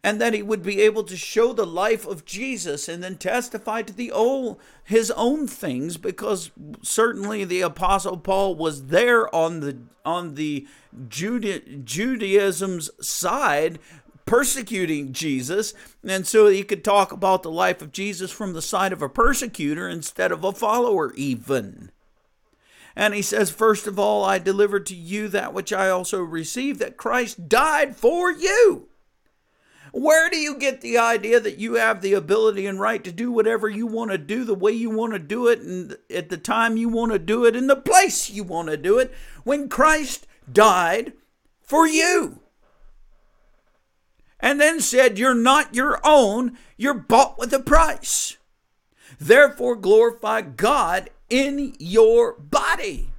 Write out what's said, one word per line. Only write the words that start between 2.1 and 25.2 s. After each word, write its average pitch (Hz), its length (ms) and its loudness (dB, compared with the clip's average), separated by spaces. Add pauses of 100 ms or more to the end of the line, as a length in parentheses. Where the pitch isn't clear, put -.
Jesus 185 640 -8
and 170 140 -12
then 185 160 -12
testify 226 640 -6
to 226 120 -14
the 226 180 -10
old, 254 480 -2 (240)
his 220 280 0
own 277 360 -2
things, 160 500 -8
because 185 540 -6 (320)
certainly 214 600 -2
the 180 180 -4
Apostle 180 560 -2
Paul 190 380 0
was 151 320 -4
there 226 460 2
on 165 280 0
the, 139 160 -6 (280)
on 170 300 -4
the 147 320 -6 (400)
Juda-, 180 760 -6
Judaism's 190 1080 -2 (100)
side, 170 760 -2 (460)
persecuting 190 880 -2
Jesus, 151 600 -4 (300)
and 190 240 -4
so 214 200 6
he 196 140 4
could 196 220 -6
talk 202 300 2
about 190 300 0
the 165 60 -12
life 180 320 -2
of 151 120 -18
Jesus 190 360 -8
from 196 220 -10
the 160 100 -10
side 190 300 -2
of 180 100 -8
a 143 60 -6
persecutor 185 800 -2
instead 175 460 -4
of 160 100 -6
a 190 80 0
follower 214 600 0
even. 123 800 -6 (1000)
And 208 200 0
he 202 80 -4
says, 208 300 -2
"First 214 360 0
of 196 100 -6
all, 208 280 0
I 190 120 2
delivered 196 500 0
to 185 80 -12
you 190 340 -8